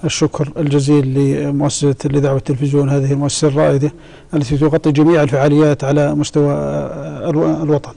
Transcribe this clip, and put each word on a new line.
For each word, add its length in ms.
الشكر 540
الجزيل 560
لمؤسسة 800
الإذاعة 280
والتلفزيون، 560
هذه 240
المؤسسة 340
الرائدة 440
التي 240
تغطي 340
جميع 320
الفعاليات 600
على 320
مستوى 380
الو-، 340
الوطن. 340